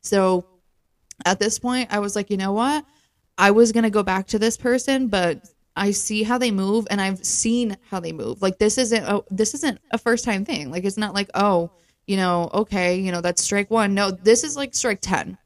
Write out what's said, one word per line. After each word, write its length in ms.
So 440
at 140
this 220
point, 320
I 80
was 160
like, 140
"You 60
know 160
what? 320
I 140
was 180
gonna 200
go 120
back 260
to 120
this 160
person, 500
but 380
I 120
see 320
how 160
they 120
move, 400
and 120
I've 200
seen 540
how 100
they 120
move. 280
Like, 180
this 200
isn't 260
a, 260
this 220
isn't 260
a 80
first 260
time 180
thing. 280
Like, 160
it's 100
not 160
like, 220
oh, 360
you 100
know, 380
okay, 440
you 140
know, 80
that's 220
strike 280
one." 220
No, 180
this 320
is, 140
like, 180
strike 280
ten 440